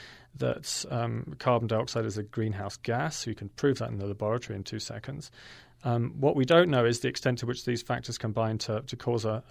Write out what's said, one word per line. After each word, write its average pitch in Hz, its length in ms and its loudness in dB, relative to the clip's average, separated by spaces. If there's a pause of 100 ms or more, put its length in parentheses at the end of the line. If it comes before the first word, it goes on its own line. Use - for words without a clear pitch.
(360)
that, - 540 -2
um, 117 480 -2
carbon 117 300 2
dioxide 113 380 0
is 104 120 -4
a 107 40 -2
greenhouse 104 540 -4
gas. 135 500 -2
You 110 80 -4
can 101 160 -8
prove 143 280 2
that 120 120 -4
in 107 80 -6
the 98 80 -4
laboratory 107 500 -2
in 98 80 -6
two 110 140 -8
seconds. 113 520 -10 (540)
Um, 120 360 2
what 147 160 4
we 131 80 6
don't 170 260 8
know 123 140 6
is 117 160 4
the 131 80 0
extent 123 300 0
to 120 80 -4
which 123 180 -4
these 120 180 0
factors 117 340 -4
combine 110 420 0
to, 113 240 -2
to - 140 -8
cause 117 280 0
a, 110 260 0